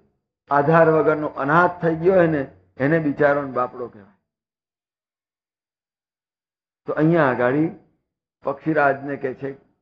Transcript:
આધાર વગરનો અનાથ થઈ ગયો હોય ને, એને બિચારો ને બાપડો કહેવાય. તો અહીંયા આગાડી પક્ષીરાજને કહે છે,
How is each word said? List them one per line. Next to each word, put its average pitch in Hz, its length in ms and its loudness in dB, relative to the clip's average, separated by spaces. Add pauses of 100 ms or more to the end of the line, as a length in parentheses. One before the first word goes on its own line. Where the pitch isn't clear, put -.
(500)
આધાર 160 400 4
વગરનો 151 360 2
અનાથ 160 560 0
થઈ 165 120 0
ગયો 175 200 0
હોય 175 120 4
ને, 147 300 -4 (200)
એને 151 220 0
બિચારો 143 440 0
ને 135 100 -10
બાપડો 123 360 -6
કહેવાય. 101 300 -20 (2750)
તો 143 60 -6
અહીંયા 156 360 2
આગાડી 127 420 0 (760)
પક્ષીરાજને 139 720 -2
કહે 123 180 -8
છે, 135 220 -12 (260)